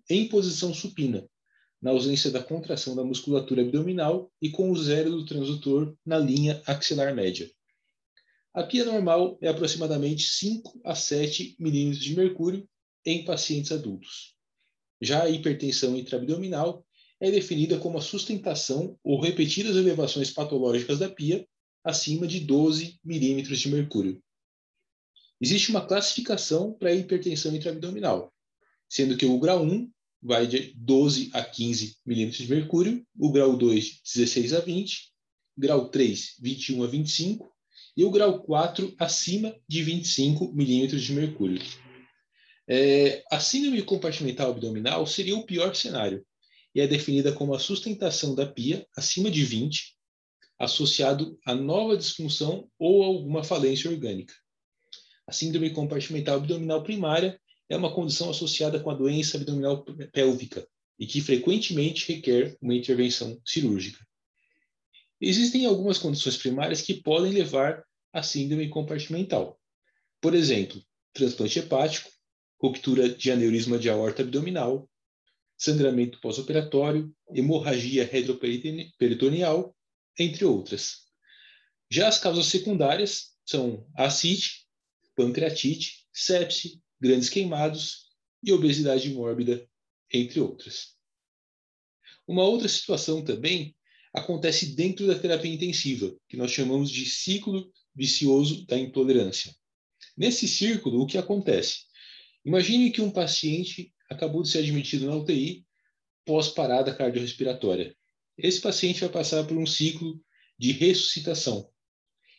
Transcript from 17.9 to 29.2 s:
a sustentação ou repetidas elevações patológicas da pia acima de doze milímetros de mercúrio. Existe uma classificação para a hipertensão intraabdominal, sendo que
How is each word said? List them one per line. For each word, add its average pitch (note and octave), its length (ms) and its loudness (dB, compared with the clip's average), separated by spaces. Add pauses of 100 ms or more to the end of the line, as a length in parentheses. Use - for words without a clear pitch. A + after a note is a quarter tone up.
a D3 40 -4
sustentação F#3 1000 -4
ou C#3 160 2
repetidas E3+ 560 0
elevações D3+ 540 2
patológicas C3 720 0
da F#3+ 100 -2
pia E3 340 -2 (400)
acima D#3+ 440 -2
de F3 120 -4
doze D#3 640 2
milímetros C3+ 560 -2
de - 80 -2
mercúrio. C#3 540 -2 (1200)
Existe F#3 280 2
uma G3+ 160 0
classificação G3+ 880 -2
para F#3 160 -2
a E3+ 40 6
hipertensão F3+ 640 -2
intraabdominal, D#3+ 720 -4 (600)
sendo C3 260 0
que C3+ 100 2